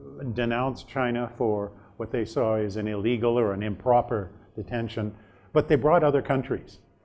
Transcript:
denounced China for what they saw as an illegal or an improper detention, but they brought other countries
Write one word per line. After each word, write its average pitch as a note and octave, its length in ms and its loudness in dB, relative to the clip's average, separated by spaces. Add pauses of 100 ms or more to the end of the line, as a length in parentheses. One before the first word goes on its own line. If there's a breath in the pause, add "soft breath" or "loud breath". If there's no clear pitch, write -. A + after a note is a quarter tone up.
(340)
denounced A#2+ 540 -2
China A#2+ 480 -2
for G#2 360 0 (240 loud breath)
what A2 140 -8
they A#2 140 0
saw A2 320 0
as G#2+ 200 -2
an G#2+ 120 -4
illegal A#2 500 0
or G#2+ 140 2
an G2 100 -4
improper A2 680 0 (260 loud breath)
detention, A2 580 -4 (380 loud breath)
but D3 160 2
they D3+ 80 4
brought D#3 280 6
other C#3+ 180 4
countries - 560 -2 (260)